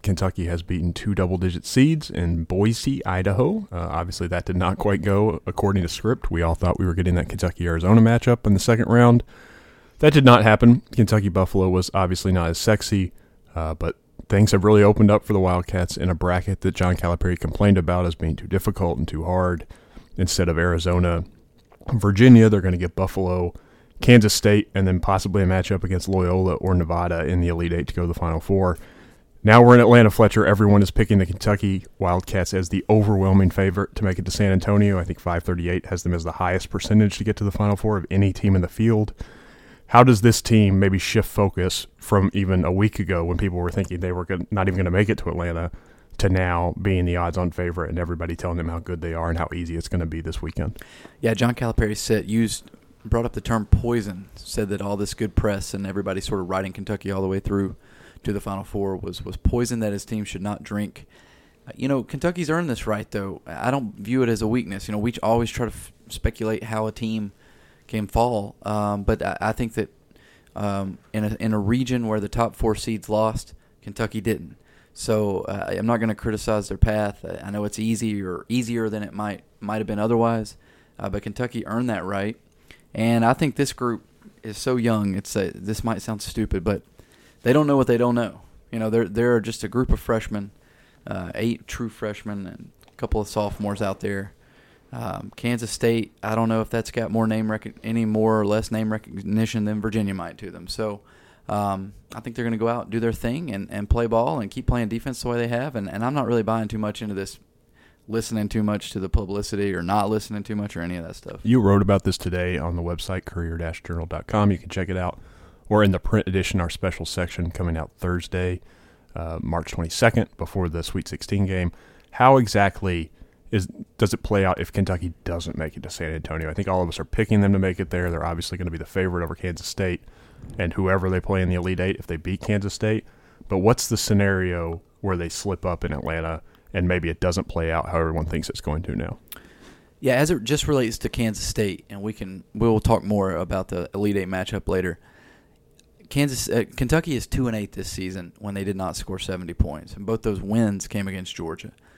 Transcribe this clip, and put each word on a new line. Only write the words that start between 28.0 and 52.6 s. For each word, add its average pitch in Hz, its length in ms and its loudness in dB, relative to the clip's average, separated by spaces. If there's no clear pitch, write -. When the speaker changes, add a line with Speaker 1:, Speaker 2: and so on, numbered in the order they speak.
Speaker 1:
to 87 60 0
the 85 100 -4
Final 82 220 -2
Four. 95 360 0
Now 113 180 10
we're 120 140 12
in 120 40 10
Atlanta, 117 300 10
Fletcher. 110 340 6
Everyone 101 380 6
is 95 80 2
picking 104 280 4
the 95 60 4
Kentucky 98 640 -2
Wildcats 92 520 0
as 95 180 -2
the 95 200 -2
overwhelming 98 600 6
favorite 95 440 0
to - 80 -4
make 92 160 0
it 90 60 -6
to 92 80 -4
San 101 180 2
Antonio. 101 480 4
I 87 60 -2
think 90 160 -8
five 87 240 -2
thirty-eight 87 420 -2
has 90 160 -6
them 87 120 0
as 82 100 -4
the 85 80 -4
highest 92 360 -2
percentage 107 500 2
to - 40 -8
get 107 140 -2
to 104 80 -4
the 101 80 0
Final 104 240 0
Four 107 200 -2
of 90 140 -4
any 98 220 2
team 95 240 2
in 92 40 4
the 87 60 0
field. 110 480 0
How 123 160 8
does 120 200 8
this 117 200 6
team 98 380 6
maybe 98 180 4
shift - 300 0
focus 92 580 0
from 98 360 2
even 95 320 2
a 87 80 0
week 101 260 2
ago 87 240 -2
when 85 160 -2
people 90 200 -2
were 87 120 -2
thinking 90 300 -4
they 92 100 -2
were 90 140 -4
gon-, 92 260 -6
not 98 160 0
even 92 120 0
gonna 87 120 0
make 101 200 2
it - 80 0
to - 100 -6
Atlanta 85 420 -4
to 104 100 2
now 90 540 0
being 92 220 2
the 87 120 0
odds-on 87 320 -2
favorite 85 420 -4
and 80 60 -4
everybody 85 380 -6
telling 85 220 -6
them 82 120 -4
how 85 120 -6
good 85 200 -8
they 85 140 -6
are 82 140 -4
and 82 100 -2
how 80 160 -4
easy 82 220 -6
it's 82 100 -6
gonna 87 180 -2
be 82 160 -6
this - 220 -8
weekend? 80 340 -6
Speaker 2:
Yeah, 113 120 0
John 120 220 0
Calipari 110 420 -2
said, 104 320 -2
used, 110 440 -2